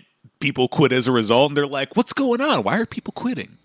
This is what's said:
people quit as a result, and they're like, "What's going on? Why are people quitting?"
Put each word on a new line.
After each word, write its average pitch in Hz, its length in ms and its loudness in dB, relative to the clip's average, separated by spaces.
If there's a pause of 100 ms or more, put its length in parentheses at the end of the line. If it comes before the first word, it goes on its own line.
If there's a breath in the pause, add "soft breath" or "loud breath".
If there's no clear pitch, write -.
(400)
people 127 280 0
quit 135 240 2
as 127 160 0
a 131 40 2
result, 120 400 4
and 139 60 -6
they're 143 80 2
like, 139 300 -6
"What's - 180 2
going 247 260 0
on? 262 240 0
Why 147 160 0
are 226 60 -2
people - 280 -12
quitting?" 196 520 -8